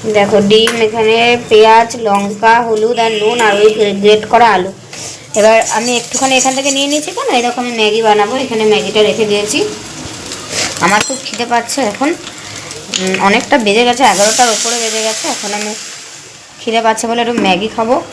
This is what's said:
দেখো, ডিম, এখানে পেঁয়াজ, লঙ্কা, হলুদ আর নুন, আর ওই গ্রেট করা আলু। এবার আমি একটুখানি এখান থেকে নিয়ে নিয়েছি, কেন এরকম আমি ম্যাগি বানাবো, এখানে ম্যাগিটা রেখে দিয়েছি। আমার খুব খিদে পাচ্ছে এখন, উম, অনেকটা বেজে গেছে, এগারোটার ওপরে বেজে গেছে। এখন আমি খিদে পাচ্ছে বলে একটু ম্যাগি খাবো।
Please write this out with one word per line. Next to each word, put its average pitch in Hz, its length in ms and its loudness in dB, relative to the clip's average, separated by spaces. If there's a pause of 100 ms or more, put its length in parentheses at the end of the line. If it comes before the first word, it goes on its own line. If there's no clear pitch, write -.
(140)
দেখো, 202 260 4
ডিম, 226 400 2
এখানে 226 580 2 (100)
পেঁয়াজ, 226 520 6
লঙ্কা, 208 640 2
হলুদ 226 360 0
আর 226 120 0
নুন, 220 300 0
আর 214 140 2
ওই 214 200 4 (180)
গ্রেট 208 340 2
করা 233 220 4
আলু। 190 240 0 (640)
এবার 220 360 4
আমি 240 260 -2
একটুখানি 262 400 -2
এখান 262 180 2
থেকে 277 160 -2
নিয়ে 277 160 -2
নিয়েছি, 294 240 -2
কেন 466 240 -4
এরকম 240 280 -2
আমি 247 100 -4
ম্যাগি 220 300 0
বানাবো, 208 340 2
এখানে 226 280 -2
ম্যাগিটা 208 380 2
রেখে 208 220 2
দিয়েছি। 208 400 -2 (1160)
আমার 190 280 2
খুব 262 160 -6
খিদে 233 220 -8
পাচ্ছে 233 340 -2
এখন, 247 280 -2 (920)
উম, 190 240 -2
অনেকটা 240 340 2
বেজে 220 260 2
গেছে, 240 200 0
এগারোটার 220 440 2
ওপরে 226 280 -2
বেজে 220 260 -4
গেছে। 220 260 -4
এখন 208 260 -6
আমি 208 200 -6 (840)
খিদে 226 200 -2
পাচ্ছে 220 260 -2
বলে 233 140 -2
একটু 233 120 -2
ম্যাগি 202 440 0
খাবো। 233 260 0 (100)